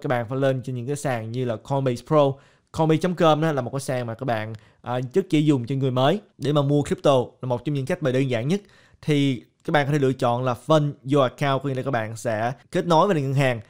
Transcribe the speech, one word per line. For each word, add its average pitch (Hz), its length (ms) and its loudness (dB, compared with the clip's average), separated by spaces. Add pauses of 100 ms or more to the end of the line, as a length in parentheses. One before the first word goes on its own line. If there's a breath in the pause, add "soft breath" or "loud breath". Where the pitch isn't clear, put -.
các 147 60 -8
bạn 120 220 -2
phải 131 80 -6
lên 135 240 0
trên 127 140 -10
những 120 120 -8
cái 143 80 -4
sàn 117 360 -6
như 127 140 -4
là 117 100 -2
Coinbase 131 520 -4
Pro. 143 260 4 (380 soft breath)
Coinbase 160 300 2
chấm 180 140 -2
com 156 260 4
đó 160 100 0
là 139 100 -2
một 117 100 -8
cái 135 80 -6
sàn 123 280 -6
mà 113 60 -8
các - 120 -10
bạn, 113 280 -4 (280 soft breath)
à, 123 180 -4 (140)
rất 190 160 0
dễ 151 100 2
dùng 147 260 2
cho 139 100 -4
người 131 160 0
mới 139 300 2 (160)
để 143 160 -2
mà 147 80 4
mua 143 200 2
crypto, 143 360 2 (240)
là 127 60 -8
một 123 180 -2
trong 151 100 -2
những 131 100 -4
cách 180 180 -4
mà 131 80 2
đơn 131 180 2
giản 120 180 -2
nhất. 202 140 0 (400 soft breath)
Thì 139 420 0 (200)
các - 80 -4
bạn 147 140 2
có 135 60 -2
thể 151 80 2
lựa 131 140 2
chọn 123 300 0
là 123 120 0 (120)
fund 147 240 4 (220)
your 143 80 4
account, 135 420 0
có 143 60 -4
nghĩa 127 60 -4
là 123 80 -6
các 135 80 -4
bạn 113 260 -4
sẽ 117 360 -4 (180 soft breath)
kết 170 140 -2
nối 170 220 4
với 165 140 2
ngân 135 120 -2
hàng. 131 360 2